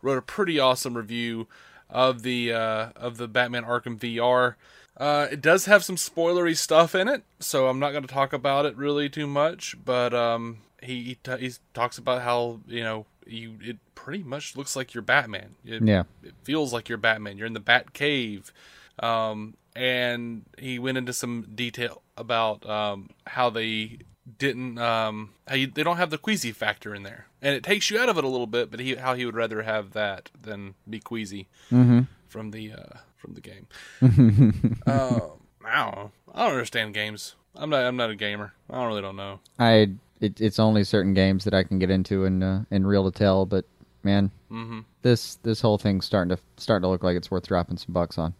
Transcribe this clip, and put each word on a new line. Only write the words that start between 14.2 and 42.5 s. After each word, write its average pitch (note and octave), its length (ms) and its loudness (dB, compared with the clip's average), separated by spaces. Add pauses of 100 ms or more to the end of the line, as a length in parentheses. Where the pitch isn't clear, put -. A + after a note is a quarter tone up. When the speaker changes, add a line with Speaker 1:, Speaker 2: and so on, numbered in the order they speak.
Speaker 1:
much C#3 320 -12
looks C3+ 180 -8
like C3 180 -8
you're A#2 100 -8
Batman. G#2+ 520 -2 (100)
It, A2+ 180 -6
Speaker 2:
Yeah. G#2 220 4 (180)
Speaker 1:
it - 200 -20
feels C#3+ 300 -2
like A#2 160 -6
you're A#2 100 -6
Batman. G#2+ 380 -2
You're G#2+ 100 -10
in A2+ 60 -8
the A2+ 80 -8
Bat A#2+ 320 2
Cave. B2 600 -4 (460)
Um, A2 560 -4 (220)
and A#2+ 720 -4 (120)
he B2+ 220 -8
went C3 180 -2
into B2+ 140 -6
some A#2+ 420 -6
detail A#2+ 480 -6 (140)
about, A2+ 520 -2
um, G#2 420 -4 (160)
how B2 240 0
they A2 480 -4 (400)
didn't, B2+ 400 -4
um, A2 560 -2 (120)
how C3+ 80 -6
you, C3+ 140 2
they D3+ 160 -4
don't E3+ 140 0
have F3 120 0
the D#3 80 -6
queasy D3+ 320 -2
factor G#2+ 440 -4
in G2 100 -12
there, - 220 -18 (140)
and C#3 140 0
it A#2+ 80 -6
takes G3+ 280 0
you G#3+ 100 0
out B3 80 2
of F#3+ 100 2
it C#3+ 60 0
a C3 40 0
little B2 200 -2
bit. A#2 220 -2
But A#2 100 -12
he, B2+ 160 -4
how B2+ 180 -2
he B2 120 -4
would A2+ 100 -6
rather A2 260 -2
have G#2+ 300 -4
that G2+ 380 -4 (100)
than G2+ 340 -14 (140)
be A2 100 -10
queasy G#2 480 -10 (240)
Speaker 2:
Mm-hmm. B2 300 8 (260)
Speaker 1:
from A2 240 -12
the, G#2+ 220 -12
uh, - 240 -20 (200)
from - 180 -20
the - 80 -16
game. F#2+ 240 -20 (340)
Speaker 2:
<laughs> A2+ 840 6
Speaker 1:
Um, B2 460 0 (320)
I B2 200 0
don't G#2 120 -6
know. G2+ 140 -12 (240)
I A#3 120 0
don't F#3+ 60 2
understand A2+ 420 -4
games. G#2+ 420 -6 (180)
I'm D3+ 160 -8
not, C3+ 140 2
I'm B2+ 120 -2
not A#2+ 140 -2
a G#2+ 60 -8
gamer. G#2 380 -6 (160)
I B2+ 60 -8
don't B2 120 -2
really G#2 140 -4
don't G2 140 -10
know. G2 240 -12 (180)
Speaker 2:
I, A2 320 6 (300)
it, G#2 200 -2
it's A2 180 2
only A2 260 4
certain G2 300 2
games F#2+ 300 4
that G2 100 0
I F#2+ 80 4
can F#2+ 160 -2
get F#2 120 2
into F#2+ 340 2
in, F#2+ 180 2
uh, F#2+ 280 0